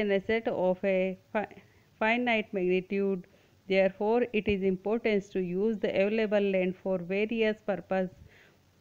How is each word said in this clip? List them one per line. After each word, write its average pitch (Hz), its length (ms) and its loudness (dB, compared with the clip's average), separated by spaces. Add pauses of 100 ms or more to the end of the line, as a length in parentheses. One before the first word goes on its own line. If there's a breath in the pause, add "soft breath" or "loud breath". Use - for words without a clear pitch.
an 202 160 0
asset 226 300 -2
of 185 360 0
a 185 320 0 (160)
fi-, 214 140 -2 (540 soft breath)
finite 226 540 0
magnitude, 185 680 0 (460 soft breath)
therefore 208 640 2
it 214 140 0
is 202 200 0
important 208 640 -2
to 190 80 -2
use 190 380 -2
the - 120 -2 (120)
available 208 540 2
land 185 260 0
for 190 160 -2 (140)
various 214 440 0 (140)
purpose 185 420 -2 (680 soft breath)